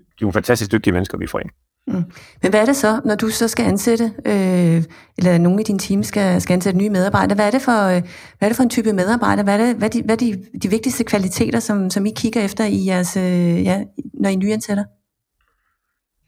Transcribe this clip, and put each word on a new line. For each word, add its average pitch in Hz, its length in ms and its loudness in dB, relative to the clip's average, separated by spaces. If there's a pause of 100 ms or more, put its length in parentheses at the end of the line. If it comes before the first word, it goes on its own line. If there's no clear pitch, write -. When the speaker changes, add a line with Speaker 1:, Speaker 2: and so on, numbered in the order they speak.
(220)
Speaker 1:
jo 104 100 0
fantastisk 104 400 0
dygtige 110 220 2
mennesker, 92 240 -2
vi - 100 -8
får - 120 -6
ind. - 100 -8 (380)
Speaker 2:
Mm. - 60 -4 (480)
Men - 100 0
hvad 214 100 4
er 214 40 2
det 277 100 2
så, 220 300 0
når 214 100 0
du 220 140 -2
så 226 180 -2
skal 226 180 -2
ansætte, 220 480 0 (120)
øh, 180 580 2 (340)
eller 180 200 4
nogen 175 220 4
i 220 40 -2
din 202 160 -2
team 196 240 -2
skal, 190 380 0
skal 180 120 0
ansætte 185 260 0
nye 208 100 2
medarbejdere? 190 460 2
Hvad 208 120 2
er 208 40 2
det 262 100 0
for, 262 100 0 (160)
øh, 180 140 2 (360)
hvad - 40 -6
er 202 80 2
det 233 60 0
for 262 80 2
en 240 60 2
type 220 240 0
medarbejder? 202 500 0
Hvad 202 160 2
er 226 60 2
det, 240 100 0
hvad 202 120 -2
er - 40 -2
de, 226 140 -2
hvad 220 100 2
er - 20 -4
de, 214 280 -2 (180)
de 196 60 -2
vigtigste 226 340 -2
kvaliteter, 220 560 -2
som, 202 300 -2
som 196 160 -2
I 214 100 -2
kigger 226 260 -2
efter 202 240 -2
i 196 220 0
jeres, 180 300 0
øh, 180 460 2
ja, 190 200 0 (300)
når 196 160 -2
I 190 60 0
nyansætter? 202 480 -2 (1400)